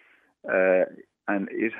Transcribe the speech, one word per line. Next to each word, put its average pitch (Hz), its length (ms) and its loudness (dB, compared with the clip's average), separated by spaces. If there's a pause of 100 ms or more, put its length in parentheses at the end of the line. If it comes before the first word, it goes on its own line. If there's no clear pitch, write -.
(480)
uh, 92 360 4 (440)
and 98 240 -2
it 113 280 -2